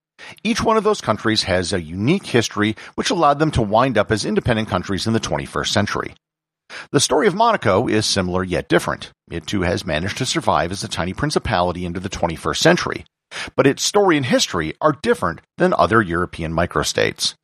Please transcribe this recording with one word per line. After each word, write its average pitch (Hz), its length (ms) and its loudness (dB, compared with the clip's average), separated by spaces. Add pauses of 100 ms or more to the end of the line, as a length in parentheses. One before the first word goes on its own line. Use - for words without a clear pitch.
(420)
Each 220 200 -2
one 220 160 2
of 196 60 0
those 208 180 0
countries 110 400 0
has 90 320 0
a 90 80 -2
unique 101 420 0
history 107 500 0 (200)
which - 160 -4
allowed 151 280 2
them 156 120 2
to - 100 0
wind 110 380 2
up 101 120 0
as 107 140 0
independent 113 460 0
countries 92 360 -2
in 113 60 0
the 113 80 2
twenty-first 71 540 -4
century. - 400 0 (760)
The 139 100 2
story 156 280 2
of 165 60 2
Monaco 196 520 2
is 107 200 0
similar 92 360 -2
yet 87 260 -4
different. - 440 -2 (180)
It 80 160 -8
too 101 160 -2
has 90 240 -2
managed 87 320 -4
to 127 80 -4
survive 87 460 0
as 98 100 -8
a 104 60 -8
tiny 90 240 -4
principality 90 720 -2
into 90 160 -6
the 95 80 -8
twenty-first - 540 -4
century, - 420 2 (500)
but 135 120 4
its - 180 2
story 190 320 4
and 139 80 0
history 117 560 0
are 151 220 2
different 220 400 -2 (160)
than 180 160 4
other 101 260 4
European 87 520 -2
microstates. 71 920 0